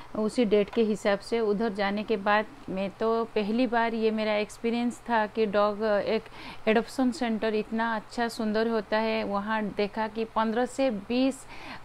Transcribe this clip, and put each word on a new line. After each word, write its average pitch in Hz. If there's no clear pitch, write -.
उसी 214
डेट 202
के 233
हिसाब 208
से। -
उधर 214
जाने 202
के 214
बाद 208
मैं 190
तो 226
पहली 220
बार, 226
ये 220
मेरा 214
experience 233
था 214
कि 220
dog, 208
अ, 214
एक 220
adoption 233
center 220
इतना 220
अच्छा 233
सुंदर 220
होता 220
है। 220
वहाँ 202
देखा 208
कि 220
पन्द्रह 226
से 269
बीस 247